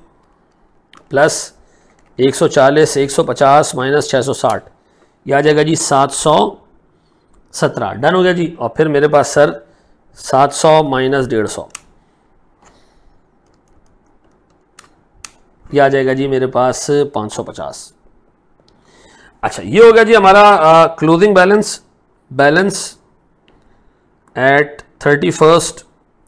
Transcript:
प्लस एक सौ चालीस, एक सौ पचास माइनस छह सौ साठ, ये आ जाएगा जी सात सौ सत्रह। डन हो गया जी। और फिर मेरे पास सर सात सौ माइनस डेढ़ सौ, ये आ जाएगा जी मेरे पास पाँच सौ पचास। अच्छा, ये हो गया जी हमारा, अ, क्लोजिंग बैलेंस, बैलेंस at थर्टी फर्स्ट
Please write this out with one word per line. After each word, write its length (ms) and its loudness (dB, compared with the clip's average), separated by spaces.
प्लस 440 -2
एक 160 0
सौ 140 0
चालीस, 480 2
एक 140 -2
सौ 140 -2
पचास 520 0
माइनस 340 -4
छह 120 -2
सौ 100 -6
साठ, 300 -4
ये 80 -2
आ 60 2
जाएगा 220 2
जी 140 -2
सात 360 -2
सौ 460 -2
सत्रह। 380 -4
डन 220 -2
हो 80 2
गया 100 2
जी। 140 -4
और 160 -6
फिर 120 0
मेरे 200 0
पास 200 0
सर 240 0
सात 340 -2
सौ 320 2
माइनस 420 -2
डेढ़ 200 -4
सौ, 220 -12
ये 160 -2
आ 80 4
जाएगा 260 0
जी 140 -4
मेरे 200 -2
पास 380 -4
पाँच 180 -8
सौ 100 -10
पचास। 500 -16
अच्छा, 200 -10
ये 240 4
हो 60 8
गया 120 4
जी 100 2
हमारा, 340 6
अ, 500 4
क्लोजिंग 360 2
बैलेंस, 460 2
बैलेंस 680 -2
at 460 -2
थर्टी 240 0
फर्स्ट 540 0